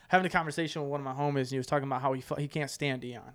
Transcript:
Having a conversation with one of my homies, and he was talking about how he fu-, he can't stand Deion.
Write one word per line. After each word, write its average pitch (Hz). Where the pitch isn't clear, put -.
Having 185
a 165
conversation 160
with 139
one 143
of 139
my 131
homies, 143
and 127
he 131
was 127
talking 139
about 131
how 135
he 131
fu-, 143
he 147
can't 143
stand 131
Deion. 120